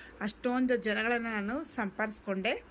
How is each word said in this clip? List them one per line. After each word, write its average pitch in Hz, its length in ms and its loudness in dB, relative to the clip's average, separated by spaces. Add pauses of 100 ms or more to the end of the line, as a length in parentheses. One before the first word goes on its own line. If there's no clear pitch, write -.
(200)
ಅಷ್ಟೊಂದು 247 560 2
ಜನಗಳನ್ನ 220 480 2
ನಾನು 226 400 -2
ಸಂಪಾದಿಸ್ಕೊಂಡೆ. 214 1080 -2